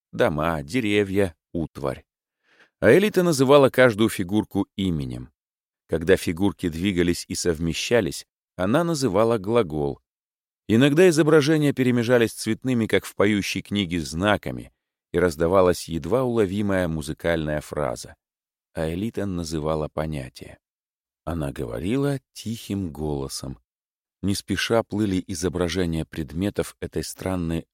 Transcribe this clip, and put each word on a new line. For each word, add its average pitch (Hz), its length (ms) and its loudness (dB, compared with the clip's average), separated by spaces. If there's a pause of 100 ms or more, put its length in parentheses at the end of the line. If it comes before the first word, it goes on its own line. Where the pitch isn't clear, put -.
(120)
дома, 82 500 0
деревья, 101 760 0 (180)
утварь. 69 520 -6 (760)
А 101 160 6
Элита 185 280 4
называла 139 460 6
каждую 113 400 4
фигурку 98 680 -2
именем. 69 560 -4 (560)
Когда 85 300 2
фигурки 90 520 -2
двигались 87 580 0
и 92 80 -8
совмещались, 82 920 -2 (300)
она 110 260 0
называла 117 560 0
глагол. 82 600 -2 (680)
Иногда 143 420 6
изображения 151 640 4
перемежались 120 600 2
цветными, 113 520 -2
как 95 200 0
в - 100 -16
поющей 101 460 0
книге, 90 400 -2
знаками, 73 720 -2 (400)
и 85 80 0
раздавалась 87 720 2
едва 82 340 -2
уловимая 101 640 0
музыкальная 78 760 -4
фраза. - 540 -6 (580)
А 80 140 -4
Элита 98 380 -6
называла 80 640 -4
понятие. 76 680 -10 (640)
Она 78 280 -4
говорила 95 680 -4 (140)
тихим 101 580 -8
голосом. 69 680 -8 (640)
Не 98 120 -2
спеша 107 500 0
плыли 98 440 -2
изображения 85 800 -2
предметов 82 720 -6
этой 82 240 -6
странной 85 720 -6